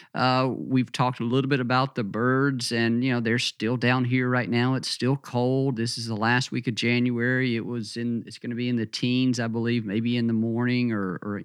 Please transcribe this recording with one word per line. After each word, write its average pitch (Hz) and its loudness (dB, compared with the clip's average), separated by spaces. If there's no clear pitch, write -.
Uh, 127 2
we've 127 0
talked 127 -2
a 120 -4
little 131 0
bit 139 2
about 127 0
the 123 -2
birds, 127 0
and, 117 2
you 131 2
know, 120 0
they're 117 2
still 123 -2
down 123 2
here 123 0
right 123 0
now. 120 2
It's - -2
still 127 0
cold. 131 0
This 117 -2
is 117 -6
the 113 -2
last 117 2
week - -4
of 123 0
January. 120 0
It 113 -4
was 117 -6
in, 117 -4
it's - -16
gonna 123 -8
be 123 -2
in 123 2
the 113 0
teens, 127 2
I 117 -2
believe, 117 0
maybe 113 0
in 117 2
the 117 2
morning 120 2
or, 95 -2
or 101 -6